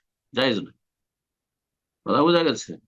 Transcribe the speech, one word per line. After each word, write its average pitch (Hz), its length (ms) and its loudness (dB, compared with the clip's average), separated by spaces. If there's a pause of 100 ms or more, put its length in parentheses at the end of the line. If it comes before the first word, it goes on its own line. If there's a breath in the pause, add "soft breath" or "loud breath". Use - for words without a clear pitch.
(320)
জায়েজ 127 260 0
নয়। - 200 -12 (1300)
কথা 120 160 0
বোঝা 170 200 4
গেছে? 117 340 -4 (120)